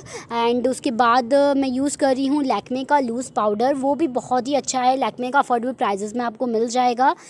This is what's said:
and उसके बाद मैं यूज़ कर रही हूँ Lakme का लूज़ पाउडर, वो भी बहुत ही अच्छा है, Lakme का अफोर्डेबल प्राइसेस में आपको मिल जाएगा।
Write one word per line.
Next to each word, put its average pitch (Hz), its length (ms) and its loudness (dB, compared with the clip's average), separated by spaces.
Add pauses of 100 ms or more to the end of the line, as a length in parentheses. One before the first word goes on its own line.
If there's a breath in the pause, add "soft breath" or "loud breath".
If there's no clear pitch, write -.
(420 loud breath)
and 240 260 0
उसके 262 220 -2
बाद 233 440 2
मैं 277 340 2
यूज़ 269 300 -2
कर 269 160 2
रही 269 120 -2
हूँ 285 180 0
Lakme 254 440 -2
का 294 100 4
लूज़ 247 340 -4
पाउडर, 214 420 2
वो 277 200 0
भी 320 120 -2
बहुत 247 420 -2
ही 285 60 -2
अच्छा 254 260 -2
है, 254 180 2
Lakme 247 340 -4
का 285 60 4
अफोर्डेबल 247 340 0
प्राइसेस 208 440 -2
में 240 80 -4
आपको 233 220 -4
मिल 233 220 0
जाएगा। 247 460 2 (160 loud breath)